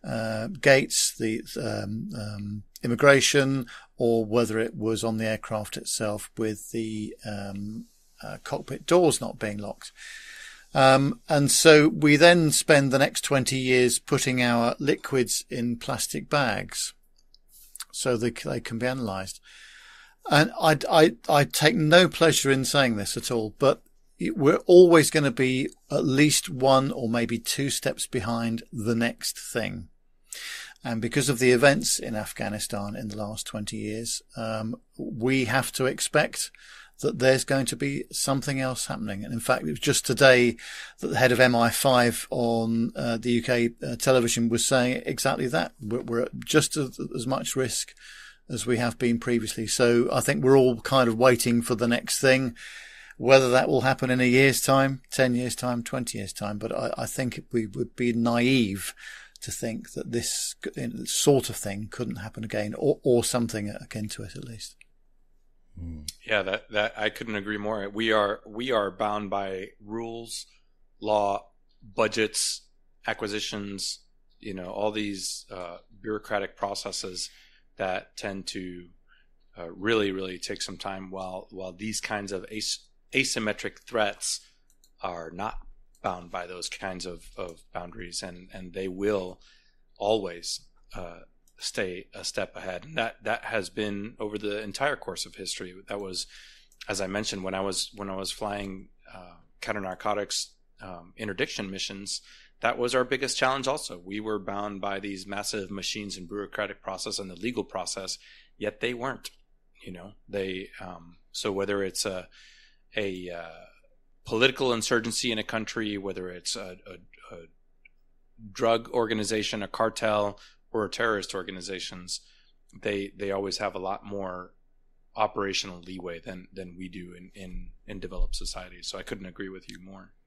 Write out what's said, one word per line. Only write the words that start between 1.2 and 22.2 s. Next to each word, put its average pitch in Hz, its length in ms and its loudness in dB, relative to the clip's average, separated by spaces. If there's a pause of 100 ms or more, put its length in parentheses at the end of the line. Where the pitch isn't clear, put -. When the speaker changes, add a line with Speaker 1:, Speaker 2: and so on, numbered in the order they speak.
Speaker 1:
um, 107 560 -6
um, 104 480 -8 (200)
immigration, 135 840 4 (300)
or 117 280 4
whether 110 340 2
it 113 160 -2
was 110 300 -2
on 113 140 -2
the 113 80 -2
aircraft 110 500 -4
itself - 600 -6
with 110 360 -6
the, 110 420 -6 (100)
um, 104 600 -10 (400)
uh, - 180 -12
cockpit - 440 -8
doors 170 340 6
not - 180 -8
being 104 200 -4
locked. - 340 -12 (840)
Um, 135 520 6
and 143 220 4
so 151 380 10
we 147 280 6
then 165 340 8
spend 139 400 4
the 135 80 2
next - 220 2
twenty 135 360 0
years 127 440 4
putting 127 420 0
our 120 380 2
liquids 135 680 0
in 120 280 -4
plastic - 520 -6
bags 104 680 -2 (1000)
so 123 240 0
they, 117 140 0
c-, - 180 -10
they 123 120 -4
can 117 180 -8
be 123 80 -2
analysed. 101 540 -6 (880)
And 156 220 6 (100)
I, 156 160 6 (140)
I, 165 260 8 (120)
I 143 160 6
take 151 320 4
no 165 320 8
pleasure 147 420 4